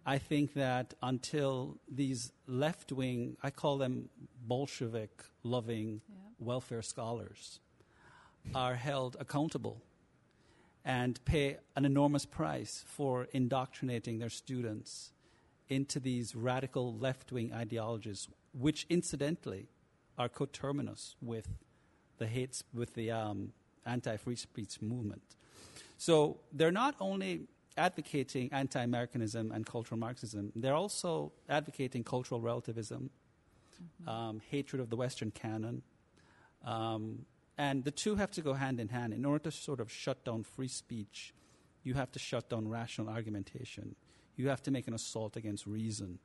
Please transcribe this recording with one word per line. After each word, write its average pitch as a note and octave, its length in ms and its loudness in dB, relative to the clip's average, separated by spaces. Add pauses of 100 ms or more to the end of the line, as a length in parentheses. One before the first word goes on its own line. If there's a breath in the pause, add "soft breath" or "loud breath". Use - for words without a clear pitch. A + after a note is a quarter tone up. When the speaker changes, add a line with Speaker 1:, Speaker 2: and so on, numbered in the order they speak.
Speaker 1:
I C#3 140 4
think D3 360 4
that B2+ 480 2
until C3+ 760 0 (100)
these C3 440 0 (160)
left-wing, B2+ 920 0
I C3+ 80 0
call C#3+ 280 4
them B2+ 300 2 (400)
Bolshevik-loving A#2 1600 -2
Speaker 2:
Yeah. G#3 60 -18 (240)
Speaker 1:
welfare A#2+ 440 -2
scholars, A2 760 -6 (920 loud breath)
are B2+ 220 2
held C3 440 0
accountable C3 640 0 (1000 soft breath)
and B2 400 2
pay C#3+ 340 4 (180)
an C3+ 80 4
enormous C#3+ 400 6
price C#3+ 600 -2
for B2+ 460 0
indoctrinating B2+ 840 0
their A2+ 120 -2
students A2+ 800 -6 (560 soft breath)
into C#3 320 2
these B2 340 0
radical B2+ 640 2
left-wing B2+ 560 0
ideologies, A2 760 -2 (260)
which C#3+ 340 2
incidentally C#3+ 800 0 (480)
are A#2+ 140 2
coterminous C#3 880 -2
with A#2 280 -4 (680 soft breath)
the A#2 100 -2
hates, B2+ 460 -2
with A#2+ 220 -4
the, A2+ 160 -2
um, G#2+ 420 -2 (320)
anti-free A#2+ 520 -2
speech - 440 -10
movement. G#2+ 560 -4 (640 loud breath)
So D#3 420 8 (120)
they're D#3+ 200 6
not B3+ 280 4
only F#3+ 480 0 (280)
advocating D3 760 2
anti-Americanism A#2+ 1000 0
and A2 140 -2
cultural A#2 320 -4
Marxism, A2 580 -4
they're C3 180 2
also D#3+ 580 0 (160)
advocating C#3 560 0
cultural B2+ 360 0
relativism, A#2+ 720 -2 (680 loud breath)
Speaker 2:
Mm-hmm. E3+ 300 -12
Speaker 1:
um, A2+ 320 -2
hatred C#3+ 400 -2
of A#2 100 -4
the A2+ 60 0
Western B2 340 0
canon, A2+ 520 -4 (840 loud breath)
um, A2+ 600 -2 (320)
and C#3 280 2
the C#3+ 80 2
two G#3+ 240 2
have G3+ 160 2
to E3+ 100 -4
go C#3 120 2
hand C3+ 260 0
in A2 80 -2
hand. A#2+ 260 -2
In A#2 100 -2
order D3 200 4
to E3 80 0
sort - 260 -4
of A2+ 140 -4
shut - 320 -2
down A2+ 180 -2
free C3 240 -6
speech, - 680 -8 (520 soft breath)
you B2+ 100 -2
have C3 160 0
to - 80 -10
shut - 300 -2
down A2 180 0
rational A2+ 420 -4
argumentation. G#2+ 840 -6 (400 soft breath)
You B2+ 140 0
have C3+ 160 0
to C#3 80 2
make B2+ 160 0
an A#2 60 -2
assault A2 420 -4
against G#2+ 280 -4
reason. G#2+ 600 -4